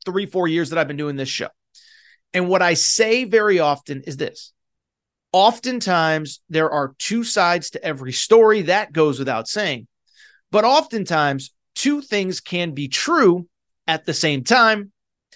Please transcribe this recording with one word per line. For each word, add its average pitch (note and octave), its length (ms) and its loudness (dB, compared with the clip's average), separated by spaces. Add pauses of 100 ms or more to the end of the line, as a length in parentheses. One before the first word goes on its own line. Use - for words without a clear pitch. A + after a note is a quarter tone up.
three, F#3+ 220 -4
four F3+ 220 -2
years D#3+ 200 -2
that E3 100 -4
I've D#3 80 0
been C#3+ 120 -10
doing D3 180 -6
this C3+ 140 -8
show. - 180 -8 (840)
And F3+ 120 0
what F#3 140 2
I F3 140 4
say A3+ 500 0
very G#3 340 2
often C#3+ 440 -2
is C#3 160 -12
this. - 340 -10 (800)
Oftentimes, F#3 1160 0
there D#3+ 200 0
are C#3 280 -4
two A#3 260 -4
sides F3 460 0
to - 120 -12
every C3+ 300 -8
story. A3 500 4
That F3+ 300 0
goes D3+ 260 2
without B2 300 -4
saying. D3+ 380 -6 (640)
But G#3+ 160 2
oftentimes, F3+ 880 0 (200)
two C#4+ 280 -2
things F#3+ 380 -4
can F3 320 -6
be C#3 160 -8
true F3+ 600 2 (380)
at D#3+ 180 -4
the E3+ 80 -4
same C#3+ 320 -2
time. A3 480 2 (440)